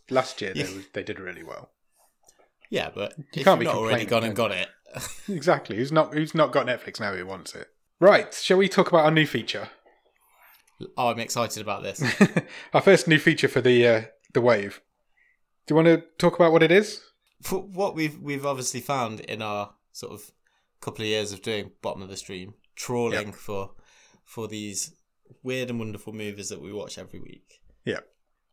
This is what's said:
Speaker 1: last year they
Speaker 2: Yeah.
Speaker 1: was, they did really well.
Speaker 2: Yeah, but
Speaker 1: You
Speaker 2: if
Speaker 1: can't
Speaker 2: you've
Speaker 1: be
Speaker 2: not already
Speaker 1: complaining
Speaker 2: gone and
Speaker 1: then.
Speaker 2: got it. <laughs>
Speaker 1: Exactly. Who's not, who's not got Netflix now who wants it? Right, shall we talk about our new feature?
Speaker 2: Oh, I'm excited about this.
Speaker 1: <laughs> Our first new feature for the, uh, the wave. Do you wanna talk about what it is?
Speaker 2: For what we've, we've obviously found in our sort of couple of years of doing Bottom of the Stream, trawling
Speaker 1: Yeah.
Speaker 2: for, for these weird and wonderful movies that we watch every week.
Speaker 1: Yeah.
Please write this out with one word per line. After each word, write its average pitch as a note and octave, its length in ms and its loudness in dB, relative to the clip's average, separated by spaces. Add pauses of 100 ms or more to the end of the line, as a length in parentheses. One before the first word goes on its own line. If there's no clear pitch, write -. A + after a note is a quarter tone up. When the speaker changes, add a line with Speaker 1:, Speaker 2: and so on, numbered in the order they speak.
Speaker 1:
last C3 320 -2
year G2 120 -8
they - 80 -4
Speaker 2:
Yeah. F#2+ 140 -8
Speaker 1:
was, F#2+ 180 -16
they G2 100 -8
did G2+ 160 -10
really F2+ 240 -14
well. - 280 -16 (960)
Speaker 2:
Yeah, F3+ 240 -4
but - 240 -8
Speaker 1:
You D3 60 -14 (100)
Speaker 2:
if C#3 120 -6
Speaker 1:
can't - 20 -2
Speaker 2:
you've F#3 120 8
Speaker 1:
be A#2 60 -2
Speaker 2:
not A2+ 100 0
already A2 300 -2
Speaker 1:
complaining A2+ 300 0
Speaker 2:
gone A2 140 0
and F#2+ 80 -4
Speaker 1:
then. F#2 100 -4 (300)
Speaker 2:
got - 340 -12
it. - 20 -6
<laughs> - 20 -6
Speaker 1:
Exactly. C#3+ 420 0
Who's C3+ 140 -4
not, D#3 220 2
who's D#3 220 -4
not D3 160 4
got C3 140 0
Netflix A#2+ 340 -6
now G2+ 140 -6
who F2+ 120 -8
wants - 300 -12
it? - 120 -16 (340)
Right, F3+ 320 8
shall - 240 2
we G3 100 6
talk F#3+ 220 2
about D#3+ 160 6
our D#3 60 6
new D#3+ 140 4
feature? G#2+ 440 -6 (1300)
Speaker 2:
Oh, B2 140 0
I'm A#2 100 -2
excited A#2 420 -6
about G2+ 220 -8
this. G2+ 200 -8 (520)
Speaker 1:
<laughs> - 180 -10
Our C#3 80 2
first F#3+ 260 6
new E3 120 6
feature D3+ 280 2
for B2+ 140 0
the, A#2+ 260 6
uh, A2+ 140 4 (320)
the C3 80 2
wave. G#2+ 400 2 (840)
Do - 80 0
you - 20 4
wanna D#3+ 280 6 (140)
talk F3 180 2
about E3+ 160 6
what D#3+ 120 6
it D#3+ 80 6
is? G#3 300 4 (400)
Speaker 2:
For F#3+ 180 -4
what F#3+ 360 -6
we've, D#3 240 -4
we've C#3 260 -6
obviously C3 340 -4
found A#2 420 -4
in G#2+ 200 -10
our G#2 320 -8 (180)
sort - 220 -14
of G#2 180 -18 (500)
couple A2+ 220 -10
of A2 60 -2
years G#2+ 220 -2
of G2 100 -12
doing G2+ 300 -6 (100)
Bottom G2 220 -8
of F#2 60 -16
the F#2+ 80 -14
Stream, F2+ 360 -14 (220)
trawling A#2 540 -4
Speaker 1:
Yeah. F#2+ 40 -14
Speaker 2:
for, G2 380 -8 (520)
for A2 240 -12
these G#2 460 -10 (500)
weird B2+ 260 -6
and A#2+ 100 -6
wonderful G#2+ 340 -10
movies G#2 360 -10
that G2 120 -12
we F2 100 -14
watch G2+ 260 -12
every F#2 220 -16
week. - 420 -20 (220)
Speaker 1:
Yeah. G#2+ 160 -6 (540)